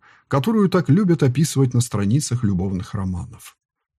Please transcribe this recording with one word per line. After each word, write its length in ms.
которую 420
так 200
любят 340
описывать 500
на 80
страницах 640
любовных 500
романов. 640